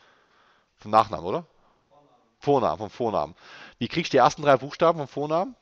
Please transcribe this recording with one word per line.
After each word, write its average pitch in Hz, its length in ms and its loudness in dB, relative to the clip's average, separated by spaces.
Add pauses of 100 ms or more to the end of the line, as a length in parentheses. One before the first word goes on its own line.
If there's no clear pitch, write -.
(760)
Vom 107 120 -20
Nachnamen, 104 380 0
oder? 151 180 -6 (920)
Vornamen, 107 400 0
vom 104 100 -10
Vornamen. 90 460 -4 (420)
Wie 120 100 -6
krieg 165 180 -6
ich - 40 -10
die 143 80 2
ersten 131 240 4
drei 143 160 4
Buchstaben 165 400 0
vom 143 100 -8
Vornamen? 160 540 -6